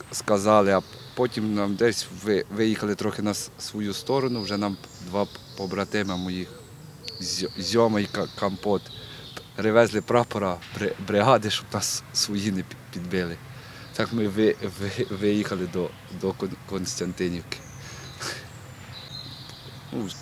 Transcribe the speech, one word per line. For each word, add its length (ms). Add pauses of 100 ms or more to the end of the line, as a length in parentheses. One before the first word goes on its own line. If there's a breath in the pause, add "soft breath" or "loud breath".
(120)
сказали, 600
а 100 (340)
потім 380
нам 220
десь 320 (160)
ви-, 220 (100)
виїхали 400
трохи 260
на 100
с-, 280
свою 340
сторону, 480
вже 160
нам 200 (320)
два 160
п-, 60 (260)
побратима 580
моїх, 320 (760)
Зьо-, 360
Зьома 420
і 60
Ка-, 220 (120)
Компот, 420 (760 loud breath)
привезли 460
прапора 560 (180)
бри-, 200 (120)
бригади, 420
щоб 240
нас 300 (100)
свої 380
не 100
пі-, 140 (180)
підбили. 440 (560 loud breath)
Так 200
ми 140
ви-, 280 (260)
ви-, 280
виїхали 640
до, 160 (320)
до 100
Кон-, 240 (140)
Константинівки. 880 (2250 loud breath)
Ну, 160 (120)